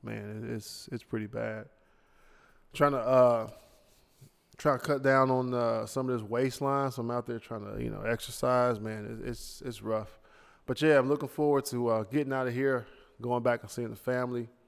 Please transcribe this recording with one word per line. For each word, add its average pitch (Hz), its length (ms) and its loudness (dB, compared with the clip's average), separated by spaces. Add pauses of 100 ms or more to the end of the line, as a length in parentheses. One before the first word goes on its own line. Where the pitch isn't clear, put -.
Man, 110 420 -8
it, 117 100 -6
it's, - 380 -12
it's 120 100 -8
pretty 107 240 -6
bad. 110 400 -8 (1040)
Trying 143 200 4
to, 135 60 0
uh, 120 520 6 (1040)
trying 139 220 2
to - 60 -10
cut 139 180 0
down 135 300 6
on, 127 200 2
uh, 113 340 0
some 131 220 -4
of 123 100 0
this 107 100 -6
waistline. 135 640 0
So 123 100 -6
I'm 117 80 -4
out 120 160 -2
there 117 140 -6
trying 107 240 -10
to, 104 180 -8
you 120 80 -4
know, 104 120 -8
exercise. 123 760 0
Man, 107 260 -8
it, 113 240 -10
it's, - 380 -12
it's 110 160 -10
rough. 107 380 -4 (460)
But 127 140 -4
yeah, 151 180 6
I'm 131 100 4
looking 139 200 0
forward 147 380 2
to, 120 220 -2
uh, 110 160 2
getting 135 280 -2
outta 131 200 0
here, 127 340 0 (340)
going 120 220 0
back 120 200 2
and - 80 -16
seeing 117 200 -6
the 110 60 -10
family. 123 520 -4 (200)